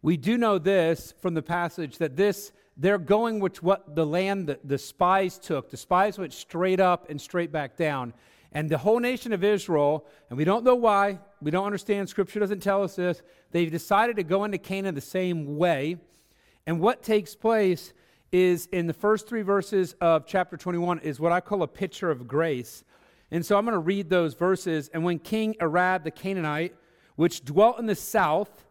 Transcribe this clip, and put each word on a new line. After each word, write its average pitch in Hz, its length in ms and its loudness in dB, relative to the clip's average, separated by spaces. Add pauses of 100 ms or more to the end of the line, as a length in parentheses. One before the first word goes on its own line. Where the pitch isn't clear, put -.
We 165 160 2
do 180 200 0
know 214 220 4
this 165 600 2
from 180 120 -2
the 160 80 -2
passage, 170 560 -6
that 147 180 -4
this, 196 360 0 (260)
they're 190 200 2
going 214 420 0
with 190 240 -4
what 170 320 0
the 160 100 0
land 185 420 -2
that 139 200 -8
the 135 100 -2
spies 185 640 0
took. 139 300 -6
The 123 80 -14
spies 196 420 0
went 160 140 -8
straight 185 460 -2
up 180 300 2
and 147 100 -8
straight 170 320 -4
back 151 240 -6
down. 135 380 -2 (380)
And 151 180 -4
the 151 80 0
whole 214 220 2
nation 240 340 -2
of 180 100 -2
Israel, 156 640 2 (220)
and 123 80 -8
we 147 60 0
don't 208 200 2
know 247 120 6
why, 202 440 2 (220)
we 151 100 -4
don't 185 140 0
understand, 202 440 -4
Scripture 196 300 -2
doesn't 202 220 -2
tell 202 200 0
us 190 140 -4
this, 180 260 -2 (300)
they've 170 180 0
decided 202 460 0
to 202 80 -2
go 185 200 0
into 208 140 -4
Canaan 190 380 -6
the 139 60 -6
same 165 560 -4
way. 165 400 0 (680)
And 165 140 -2
what 233 240 0
takes 208 320 -2
place 214 580 0 (380)
is, 180 360 4
in 175 200 -2
the 160 60 -2
first 208 340 0
three 226 160 -4
verses 190 580 0
of 165 240 4
chapter 185 320 -2
twenty-one 175 420 -2
is 139 200 -6
what 165 120 2
I 175 100 2
call 202 200 -2
a 156 60 0
picture - 420 -6
of 123 180 -4
grace. 139 560 -2 (460)
And 165 160 -2
so 208 120 2
I'm 208 80 2
gonna 226 120 0
read 180 320 -2
those 165 240 2
verses. 175 600 -2
"And 160 100 -2
when 175 160 0
King 220 400 -2
Arad 180 440 0
the 156 80 -6
Canaanite, 170 640 -4 (420)
which 165 280 0
dwelt 202 320 4
in 233 80 -6
the 214 100 0
south 185 760 -2